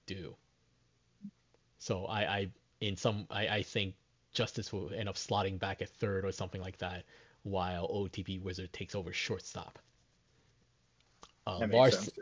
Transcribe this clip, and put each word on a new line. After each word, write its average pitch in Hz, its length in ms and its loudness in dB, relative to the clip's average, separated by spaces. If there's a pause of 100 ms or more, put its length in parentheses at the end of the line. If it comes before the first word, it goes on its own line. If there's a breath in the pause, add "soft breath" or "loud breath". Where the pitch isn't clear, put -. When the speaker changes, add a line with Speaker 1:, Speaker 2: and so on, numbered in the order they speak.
Speaker 1:
do. - 260 -10 (1400)
So - 280 -2
I, 107 180 0
I, 98 260 0 (320)
in 101 140 0
some, 101 340 0
I, 101 180 0
I 104 140 2
think 98 320 -2 (400)
Justice 110 400 -2
will 92 220 -4
end 107 140 -2
up 95 60 -6
slotting 98 440 0
back 95 220 -2
at 87 80 -6
third 98 360 -2
or 95 60 0
something 92 300 -6
like 92 160 -8
that, 90 260 -6 (400 soft breath)
while 92 400 0
O 101 200 0
O 92 40 -2
T 90 160 -6
P 92 160 -4
Wizard 92 340 -6
takes - 220 -8
over 90 180 -4
shortstop. - 640 -6 (1700)
Uh, 98 140 -2
Speaker 2:
That 113 80 4
makes 107 100 8
Speaker 1:
Larson, 113 260 10
Speaker 2:
sense, - 180 -6